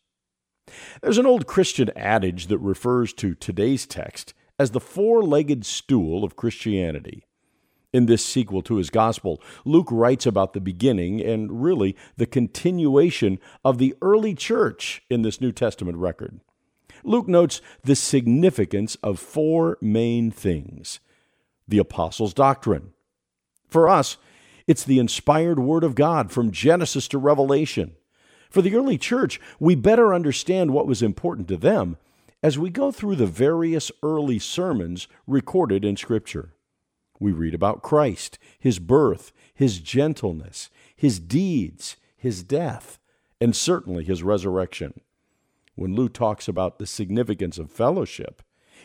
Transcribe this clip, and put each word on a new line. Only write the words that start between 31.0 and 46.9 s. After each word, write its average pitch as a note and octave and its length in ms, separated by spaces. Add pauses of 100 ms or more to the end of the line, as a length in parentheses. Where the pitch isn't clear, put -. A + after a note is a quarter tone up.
important A2+ 460
to F#2 80
them G2 400 (440)
as D3+ 160
we F3 140
go C#4 200
through G3+ 260
the A#2 100
various D#3 640 (100)
early D3 380
sermons G2+ 680 (200)
recorded B2+ 580
in G2+ 100
Scripture. F#2 600 (640)
We G#2 120
read D#2+ 220
about F#2+ 300
Christ, D3 540 (220)
his A2 200
birth, A2 520 (220)
his A2+ 260
gentleness, F#2+ 880 (240)
his A2 280
deeds, A#2+ 760 (220)
his G2+ 260
death, B2+ 560 (400)
and A#2 160
certainly F#2 480
his E2+ 200
resurrection. F#2 760 (760)
When F#2 200
Luke A#2+ 180
talks G#2+ 360
about F#2 300
the G#2 80
significance G2+ 680